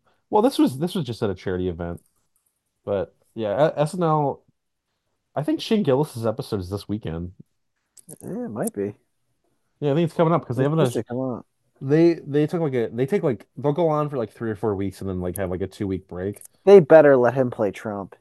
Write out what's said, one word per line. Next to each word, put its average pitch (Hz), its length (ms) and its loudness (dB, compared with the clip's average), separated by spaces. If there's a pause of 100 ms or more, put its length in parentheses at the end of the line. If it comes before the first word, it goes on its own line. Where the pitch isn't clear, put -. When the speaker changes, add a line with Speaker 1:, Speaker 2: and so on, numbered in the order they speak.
(300)
Speaker 1:
Well, 214 120 4
this 269 180 2
was, 214 200 2
this 170 160 -4
was 165 100 -2
just 113 180 -8
at 107 60 0
a 95 60 -4
charity 92 340 -4
event. 85 320 -8 (840)
But, 98 260 -4 (220)
yeah, 110 400 0
A-, 143 60 0
S 151 140 -4
N 180 80 -4
L, 156 420 -2 (880)
I 135 80 -4
think 302 160 -2
Shane 208 240 0
Gillis's 131 420 0
episode 110 360 -4
is 90 80 -8
this 101 180 -8
weekend. 90 460 -8 (880)
Speaker 2:
Yeah, 240 240 -10
it 226 40 -10
might 160 220 -8
be. 101 240 -8 (840)
Speaker 1:
Yeah, 147 100 0
I - 20 0
think 170 120 0
it's 156 80 -4
coming 165 180 0
up 165 140 0
'cause 123 100 -6
they 127 80 0
Speaker 2:
It's 143 80 0
Speaker 1:
haven't 160 140 2
Speaker 2:
supposed 120 100 -2
to 117 80 -4
come 120 160 -8
out. 127 260 -8 (360)
Speaker 1:
they, 160 320 4
they 147 340 -2
took, 175 140 -4
like, 147 140 -2
a, 113 120 -2
they 117 180 -2
take, 202 180 -2
like, 131 220 -2 (120)
they'll 143 160 0
go 165 160 0
on 151 200 -2
for, 143 80 -8
like, 113 140 -6
three 113 180 -8
or 107 60 -4
four 107 180 -2
weeks 98 280 -6
and 98 80 -8
then, 92 100 -6
like, 90 160 -6
have, 98 160 -4
like, 92 80 -4
a 92 80 -6
two-week 95 400 -6
break. 92 360 -8 (200)
Speaker 2:
They 196 160 12
better 147 380 8
let 120 160 4
him 127 180 0
play 107 200 -2
Trump. 101 500 -10